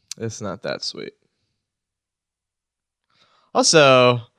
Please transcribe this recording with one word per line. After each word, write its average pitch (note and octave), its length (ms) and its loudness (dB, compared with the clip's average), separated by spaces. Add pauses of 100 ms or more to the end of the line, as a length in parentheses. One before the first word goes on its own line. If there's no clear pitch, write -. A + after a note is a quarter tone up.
(180)
It's A2+ 240 -12
not F#2+ 200 -12
that - 200 -10
sweet. - 320 -14 (2500)
Also, C3 640 4 (180)